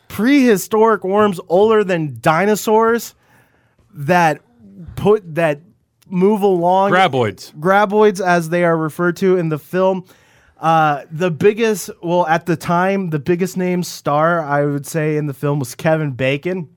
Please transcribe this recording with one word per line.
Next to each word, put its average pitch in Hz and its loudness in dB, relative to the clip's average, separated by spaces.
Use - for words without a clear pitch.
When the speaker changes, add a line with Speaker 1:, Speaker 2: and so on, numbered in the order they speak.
Speaker 1:
Prehistoric 220 2
worms 196 0
older 214 4
than 160 -4
dinosaurs 214 0
that 160 0
put, 190 0
that 151 0
move 190 2
along. 190 2
Speaker 2:
Graboids. 131 0
Speaker 1:
Graboids, 202 2
as 175 0
they 175 0
are 165 2
referred 170 -2
to 185 2
in 165 -2
the 156 -4
film. 185 -2
Uh, 156 0
the 170 -4
biggest, 208 0
well, 175 0
at 165 -2
the 170 0
time, 185 -2
the 156 -4
biggest 180 -4
name 180 -2
star, 160 -2
I 147 0
would 143 -4
say, 156 -2
in 151 -4
the 139 -8
film 143 -4
was 135 -6
Kevin 156 -2
Bacon. 143 -4